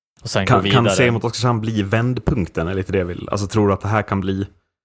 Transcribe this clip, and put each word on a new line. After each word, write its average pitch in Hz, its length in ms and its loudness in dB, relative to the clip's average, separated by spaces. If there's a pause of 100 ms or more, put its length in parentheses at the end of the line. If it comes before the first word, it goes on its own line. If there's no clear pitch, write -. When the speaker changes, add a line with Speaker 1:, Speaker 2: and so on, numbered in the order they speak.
(220)
Speaker 1:
och - 80 -10
sen 98 160 0
Speaker 2:
Kan, 117 120 4
Speaker 1:
går 92 60 2
vidare. 113 220 4
Speaker 2:
kan 98 100 2
seger 123 160 4
mot 113 120 -2
Oskarshamn 117 380 0
bli 110 220 -2
vändpunkten, 110 840 -2
är 92 60 -4
lite 92 180 -4
det 95 60 0
jag 90 80 0
vill. - 260 -10
Alltså, 101 160 -2
tror 104 200 2
du 98 60 4
att - 80 -2
det 104 60 -6
här 107 140 2
kan 98 200 -2
bli, 95 260 -4 (360)